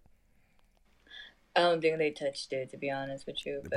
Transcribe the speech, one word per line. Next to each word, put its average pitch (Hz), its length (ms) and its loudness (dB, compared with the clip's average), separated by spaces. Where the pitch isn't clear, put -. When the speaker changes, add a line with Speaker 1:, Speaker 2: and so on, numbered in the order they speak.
Speaker 1:
I 185 40 6
don't 175 200 6
think 160 200 4
they 151 100 4
touched 143 440 -4
it, 131 180 -4
to 135 60 -14
be 139 120 -4
honest 135 380 -6
with - 180 -8
you, 143 160 -6
Speaker 2:
They 139 80 -10
Speaker 1:
but - 80 -8